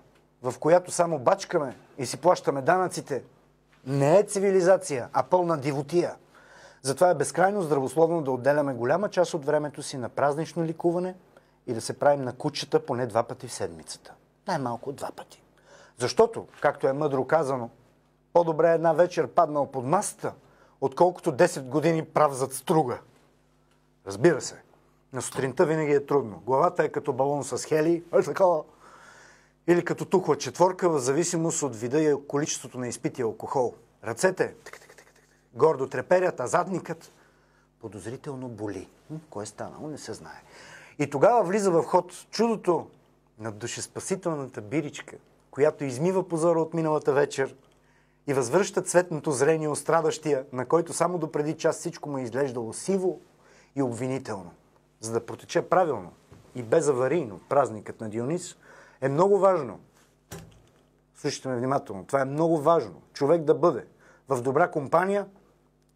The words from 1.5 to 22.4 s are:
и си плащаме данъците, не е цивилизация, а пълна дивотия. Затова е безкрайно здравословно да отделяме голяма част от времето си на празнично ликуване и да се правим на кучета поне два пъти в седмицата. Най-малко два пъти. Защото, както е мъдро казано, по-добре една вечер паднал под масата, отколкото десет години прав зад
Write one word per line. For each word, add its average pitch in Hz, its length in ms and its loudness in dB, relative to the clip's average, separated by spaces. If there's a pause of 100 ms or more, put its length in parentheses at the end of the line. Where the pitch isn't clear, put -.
и 131 80 -6
си 131 100 -8
плащаме 151 460 2
данъците, 160 600 -2 (640)
не 139 320 4
е 208 60 6
цивилизация, 190 880 2
а 131 100 2
пълна 170 360 0
дивотия. 143 560 -2 (680)
Затова 139 280 2
е 175 40 2
безкрайно 180 480 0
здравословно 156 600 2
да 135 80 -2
отделяме 139 440 2
голяма 151 360 0
част 175 240 0
от 151 120 -6
времето 151 360 -2
си 143 140 -10
на 120 120 -6
празнично 147 560 -2
ликуване 175 500 -2 (520)
и 123 80 -4
да 113 60 -6
се - 180 -8
правим 143 260 4
на 123 120 -6
кучета - 500 -2
поне 131 200 -2
два 117 160 0
пъти 117 260 -12
в - 40 -14
седмицата. - 640 -10 (320)
Най-малко 139 460 -4
два - 180 -12
пъти. - 320 -20 (560)
Защото, 123 480 2 (140)
както 143 280 2
е 135 40 2
мъдро 139 340 -2
казано, 135 440 0 (640)
по-добре 165 400 4
една 165 200 4
вечер 160 360 2
паднал 147 420 2
под 127 140 -6
масата, 143 500 -2 (460)
отколкото 170 520 2
десет 147 320 2
години 156 400 0
прав 147 280 2
зад 131 200 -4